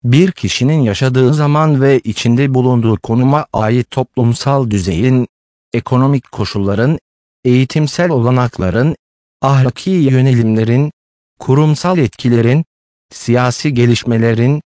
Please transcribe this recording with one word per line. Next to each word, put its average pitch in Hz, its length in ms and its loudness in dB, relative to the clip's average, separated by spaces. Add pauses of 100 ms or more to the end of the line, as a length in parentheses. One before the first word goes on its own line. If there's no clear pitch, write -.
Bir 151 280 2
kişinin 139 500 -2
yaşadığı 127 520 0
zaman 147 480 2
ve 135 180 2
içinde 120 540 0
bulunduğu 120 440 2
konuma 131 560 0
ait 117 380 -2
toplumsal 127 760 -2
düzeyin, 101 580 0 (460)
ekonomik 131 580 -2
koşulların, 104 680 -2 (460)
eğitimsel 143 640 0
olanakların, 123 880 0 (460)
ahlaki 131 480 0
yönelimlerin, 131 1000 0 (480)
kurumsal 156 580 0
etkilerin, 120 680 0 (460)
siyasi 123 600 -2
gelişmelerin 120 880 0 (120)